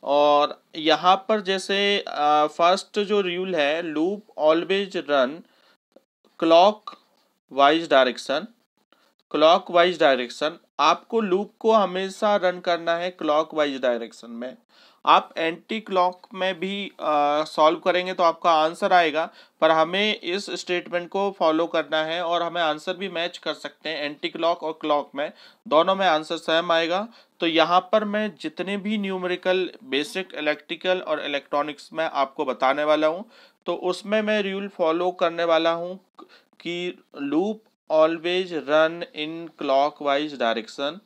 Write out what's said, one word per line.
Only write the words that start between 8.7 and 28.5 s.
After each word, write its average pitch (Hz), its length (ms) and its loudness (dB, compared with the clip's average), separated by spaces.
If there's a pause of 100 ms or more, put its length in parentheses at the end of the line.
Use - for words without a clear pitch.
क्लॉकवाइज 170 680 4
डायरेक्शन, 139 600 0 (200)
आपको 175 420 2
लूप 196 380 -2
को 220 120 2
हमेशा 190 640 0
रन 180 240 0
करना 170 360 -2
है 175 160 -6
क्लॉकवाइज 156 720 -2
डायरेक्शन 117 500 -4
में। 120 260 -14 (480)
आप 160 320 4
एंटी 165 420 -6
क्लॉक 185 540 -2
में 185 260 -4
भी, 196 320 -6 (100)
आ, 147 420 0
सॉल्व 160 360 2
करेंगे 180 340 -2
तो 180 100 0
आपका 170 280 2
आंसर 165 420 2
आएगा, 165 360 2 (320)
पर 160 100 6
हमें 180 480 2
इस 190 300 -6
स्टेटमेंट 175 600 -6
को 196 300 -2
फॉलो 160 280 2
करना 156 360 -2
है 165 200 -4
और 170 200 -2
हमें 170 180 -4
आंसर 156 360 -4
भी 196 120 -8
मैच 175 280 -6
कर 156 160 -6
सकते - 360 -12
हैं। 151 140 -6
एंटी 147 260 -8
क्लॉक 165 340 -2
और 156 180 -6
क्लॉक 147 340 0
में, 147 160 -6 (360)
दोनों 165 280 4
में 190 120 0
आंसर 160 300 0
सेम 165 340 0
आएगा। 170 360 0 (320)
तो 175 80 0
यहाँ 160 320 4 (120)
पर 214 140 2
मैं 208 360 -4
जितने 180 360 -6